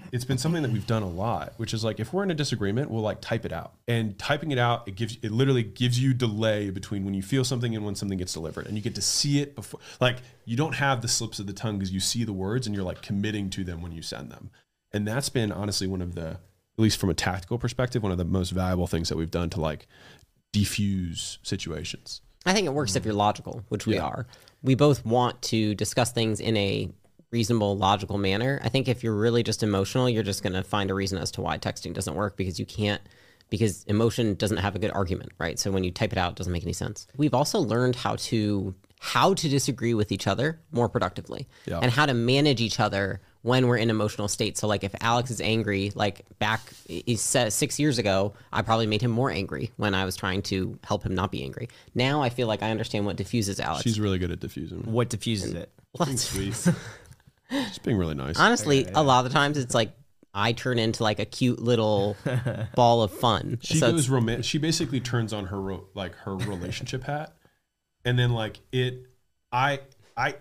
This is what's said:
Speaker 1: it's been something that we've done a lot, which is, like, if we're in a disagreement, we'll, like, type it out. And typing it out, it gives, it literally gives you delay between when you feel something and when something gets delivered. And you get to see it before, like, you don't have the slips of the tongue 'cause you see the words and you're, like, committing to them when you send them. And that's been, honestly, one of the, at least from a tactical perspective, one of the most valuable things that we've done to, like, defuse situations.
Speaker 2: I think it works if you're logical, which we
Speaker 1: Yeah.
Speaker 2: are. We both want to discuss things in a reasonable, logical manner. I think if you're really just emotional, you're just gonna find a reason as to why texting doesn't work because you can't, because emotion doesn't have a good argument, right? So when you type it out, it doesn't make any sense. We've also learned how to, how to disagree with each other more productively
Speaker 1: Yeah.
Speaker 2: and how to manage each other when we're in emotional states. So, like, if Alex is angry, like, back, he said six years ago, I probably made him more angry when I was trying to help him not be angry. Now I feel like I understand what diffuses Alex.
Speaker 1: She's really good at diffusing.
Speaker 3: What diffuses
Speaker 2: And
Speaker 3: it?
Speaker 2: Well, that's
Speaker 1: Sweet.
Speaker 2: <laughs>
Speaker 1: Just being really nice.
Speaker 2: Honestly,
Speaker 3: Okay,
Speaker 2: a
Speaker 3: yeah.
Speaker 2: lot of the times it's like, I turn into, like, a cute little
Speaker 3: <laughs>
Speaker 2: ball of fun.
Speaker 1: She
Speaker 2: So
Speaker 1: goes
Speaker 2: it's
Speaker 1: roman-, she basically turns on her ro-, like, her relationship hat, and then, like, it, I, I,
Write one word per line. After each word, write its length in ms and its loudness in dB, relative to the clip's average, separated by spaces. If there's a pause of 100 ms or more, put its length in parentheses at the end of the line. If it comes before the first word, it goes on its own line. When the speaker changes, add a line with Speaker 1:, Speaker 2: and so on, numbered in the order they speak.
(140)
Speaker 1:
it's 100 -4
been 140 0
something 240 0
that 100 0
we've 160 -2
done 160 2
a 60 -4
lot, 480 -4
which 160 -4
is, 100 -2
like, 160 -2
if 140 -6
we're 100 0
in 80 0
a 40 -2
disagreement, 540 0
we'll, 120 -2
like, 180 -2
type 240 -4
it 80 -8
out. 220 -8 (120)
And 320 0
typing 340 -2
it 60 0
out, 300 2
it 80 -10
gives, 260 -6
it 100 -4
literally 320 4
gives 380 0
you 120 4
delay 560 2
between 340 -6
when 100 -2
you 80 -2
feel 220 0
something 320 -2
and 80 -4
when 120 -4
something 220 -4
gets 140 -6
delivered. 360 -8
And 100 -4
you 40 -4
get 140 -4
to 60 -6
see 400 2
it 140 -6
before, 260 -14 (180)
like, 200 2 (260)
you 100 -4
don't 200 0
have 260 2
the 80 -2
slips 300 -2
of 80 -6
the 60 -6
tongue 260 -4
'cause 120 -2
you 80 -2
see 240 -2
the 80 -2
words 340 -2
and 80 -4
you're, 120 -2
like, 160 -6
committing 480 -2
to 160 -4
them 160 -8
when 100 -10
you 100 -12
send 300 -10
them. 200 -18 (420)
And 120 -2
that's 220 -2
been, 240 2
honestly, 360 -2
one 140 -2
of 140 -6
the, 120 -6
at 120 -8 (380)
least 200 4
from 120 2
a 40 4
tactical 440 -2
perspective, 440 -2
one 120 0
of 40 0
the 60 0
most 280 0
valuable 360 2
things 220 -2
that 80 -2
we've 140 -2
done 180 -2
to, 100 -4
like, 260 -2 (680)
defuse 880 0
situations. 800 -8 (240)
Speaker 2:
I 80 4
think 120 2
it 80 0
works 220 0
if 100 0
you're 80 0
logical, 560 0
which 160 -4
we 100 4
Speaker 1:
Yeah. 100 0
Speaker 2:
are. 220 -6 (360)
We 120 4
both 300 4
want 380 2
to 320 2
discuss 360 0
things 280 0
in 180 0
a 320 0 (420)
reasonable, 460 2
logical 400 2
manner. 440 0
I 60 -2
think 220 0
if 160 -2
you're 100 0
really 280 4
just 200 -2
emotional, 460 2
you're 140 2
just 200 -4
gonna 200 -2
find 280 0
a 20 0
reason 240 -2
as 140 -4
to 100 -6
why 160 -2
texting 360 -6
doesn't 220 -4
work 200 -2
because 240 -4
you 60 -6
can't, 360 -2 (480)
because 360 0
emotion 500 2
doesn't 220 0
have 180 0
a 40 -6
good 120 0
argument, 480 -2
right? 180 -4
So 140 -2
when 140 0
you 60 -2
type 200 -2
it 60 -4
out, 160 0
it 20 -18
doesn't 160 -4
make 120 -2
any 100 -4
sense. 420 -8
We've 180 2
also 260 2
learned 360 2
how 220 -2
to, 580 -2 (240)
how 360 4
to 120 0
disagree 460 2
with 180 2
each 160 -2
other 320 0 (120)
more 180 2
productively 580 -4 (180)
Speaker 1:
Yeah. 140 -4
Speaker 2:
and 120 4
how 140 4
to 80 2
manage 460 4
each 220 0
other 400 0 (220)
when 240 4
we're 100 6
in 120 2
emotional 380 0
states. 320 -2
So, 80 0
like, 160 2
if 180 -4
Alex 300 2
is 100 -6
angry, 540 0
like, 300 -2 (120)
back, 240 0 (240)
he 300 -2
said 380 2
six 260 0
years 180 2
ago, 360 2 (200)
I 80 0
probably 260 2
made 140 2
him 80 4
more 220 2
angry 460 -4
when 180 2
I 100 2
was 120 -2
trying 260 -2
to 400 -2
help 200 0
him 120 -2
not 160 0
be 120 -6
angry. 260 -10 (260)
Now 260 2
I 80 2
feel 180 0
like 140 0
I 100 0
understand 360 -2
what 80 -2
diffuses 440 -2
Alex. 240 -2
Speaker 1:
She's 180 2
really 180 2
good 120 0
at 100 -8
diffusing. 420 -8
Speaker 3:
What 260 0
diffuses 420 -4
Speaker 2:
And 80 -6
Speaker 3:
it? 120 -14 (260)
Speaker 2:
Well, 100 0
that's 160 -2
Speaker 1:
Sweet. 440 -2 (140)
Speaker 2:
<laughs> 180 -16 (520)
Speaker 1:
Just 320 -2
being 140 2
really 180 0
nice. 240 -4
Speaker 2:
Honestly, 420 4
Speaker 3:
Okay, 100 -4
Speaker 2:
a 20 -6
Speaker 3:
yeah. 80 4
Speaker 2:
lot 240 6
of 60 -4
the 60 2
times 200 2
it's 180 -2
like, 160 2 (420)
I 200 2
turn 260 -2
into, 240 0
like, 160 2
a 60 -2
cute 360 0
little 540 2 (300)
Speaker 3:
<laughs> 300 -6
Speaker 2:
ball 280 8
of 80 2
fun. 500 2
Speaker 1:
She 160 0
Speaker 2:
So 140 6
Speaker 1:
goes 100 4
Speaker 2:
it's 80 0
Speaker 1:
roman-, 340 2
she 140 -2
basically 440 0
turns 320 -2
on 140 -4
her 120 -6
ro-, 340 -6
like, 220 -8
her 220 -8
relationship 640 -6
hat, 320 -8 (720)
and 120 2
then, 140 4
like, 280 -4 (120)
it, 340 -2 (460)
I, 300 2 (340)
I, 260 -2